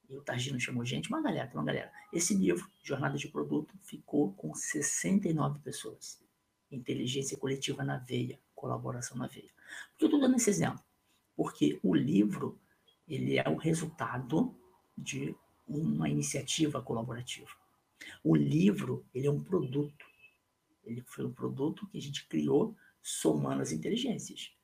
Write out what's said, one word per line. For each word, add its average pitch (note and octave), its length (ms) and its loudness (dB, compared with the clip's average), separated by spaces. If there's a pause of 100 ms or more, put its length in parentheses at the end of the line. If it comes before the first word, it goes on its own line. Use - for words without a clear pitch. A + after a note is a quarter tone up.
e C3+ 80 -14
o C#3 60 -12
Targino C3 380 -4
chamou B2 260 -2
gente, C3+ 240 -4
uma D4 100 -2
galera, D#3 360 -2
uma - 80 -2
galera. D3 280 -2 (220)
Esse F3 220 2
livro, F#3 340 2 (140)
Jornada C#3+ 340 -2
de C#3+ 100 -6
Produto, D3 540 -2
ficou - 520 0
com - 200 -8
sessenta F3+ 760 0
e E3 60 2
nove C#3+ 280 2
pessoas. - 600 -12 (500)
Inteligência C3+ 640 -2
coletiva C3+ 480 -2
na C#3 140 0
veia, B2+ 420 -4 (140)
colaboração B2 640 -6
na C3 80 -4
veia. - 240 -14 (440)
Por - 40 -20
que D#4 80 2
eu - 60 8
tô D4 80 6
dando C4 160 6
esse A#3 160 4
exemplo? D#3 320 0 (520)
Porque - 460 2
o F3 140 4
livro, D3+ 640 2 (480)
ele C3+ 320 0
é C3+ 100 2
o D#3 60 2
resultado D#3 1000 0 (400)
de C#3 400 -6 (320)
uma D3+ 400 0
iniciativa C#3+ 760 0
colaborativa. A#2 680 -6 (720)
O D#3+ 120 6
livro, C#3+ 760 4
ele C3 140 -2
é C#3+ 60 4
um C#3+ 120 0
produto. D3 640 -2 (760)
Ele A#2+ 180 -8
foi C3 240 -8
um B2 80 -4
produto C3 540 -4
que - 100 -10
a - 40 -6
gente C#3+ 260 -8
criou D3+ 480 2 (260)
somando C3+ 640 0
as C3+ 80 -4
inteligências. F3 800 -4 (120)